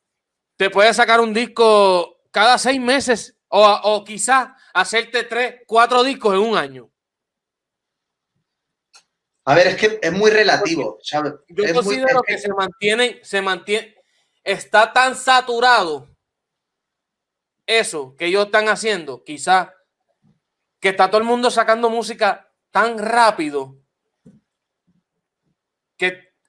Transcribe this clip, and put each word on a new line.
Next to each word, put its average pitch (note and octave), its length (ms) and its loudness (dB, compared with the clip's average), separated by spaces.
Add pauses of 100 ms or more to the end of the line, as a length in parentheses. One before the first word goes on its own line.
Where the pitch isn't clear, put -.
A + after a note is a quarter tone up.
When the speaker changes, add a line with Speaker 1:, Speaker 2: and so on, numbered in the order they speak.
(560)
Speaker 1:
te F#3+ 140 0
puede G3+ 240 4
sacar A3+ 260 4
un A3+ 140 0
disco G#3 840 2 (100)
cada A3 260 2
seis C4 240 -2
meses B3 560 -2 (120)
o, G3+ 160 2
o G#3 400 2
quizá A#3+ 520 -2 (160)
hacerte A3 520 -2
tres, A#3+ 320 -6 (100)
cuatro A#3 360 2
discos G#3+ 320 -2
en F#3+ 60 0
un A3 160 -2
año. C3+ 320 -8 (2500)
Speaker 2:
A C#3 120 0
ver, F3+ 100 6
es - 100 -2
que G#3+ 240 -2
es E3 120 -2
muy G#3+ 180 0
relativo, E3 640 0
Speaker 1:
Porque - 120 -20
Speaker 2:
¿sabes? D3 280 -6 (160)
Speaker 1:
yo C#3 160 -4
Speaker 2:
Es E3 100 -2
muy, A#3+ 100 0
Speaker 1:
considero C4 360 0
Speaker 2:
es - 60 2
que G#3 80 -4
Speaker 1:
que - 40 -6
se G3+ 160 -10
mantienen, G#3 680 -2
se G3 200 -6
mantiene, F#3+ 540 -6 (480)
está G#3 480 0
tan B3+ 240 2
saturado A#3+ 920 0 (1600)
eso E3 500 -4
que E3+ 100 -6
ellos G3+ 200 0
están G#3+ 220 0
haciendo, F#3 560 -6
quizá, E3+ 500 -2 (1040)
que F#3+ 100 0
está F#3+ 200 2
todo G#3+ 100 2
el A3+ 60 -2
mundo A#3+ 240 0
sacando A3+ 400 0
música G#3+ 600 -4 (200)
tan A3 280 -2
rápido F3+ 760 -2 (2250)
que F#3 360 -8 (160)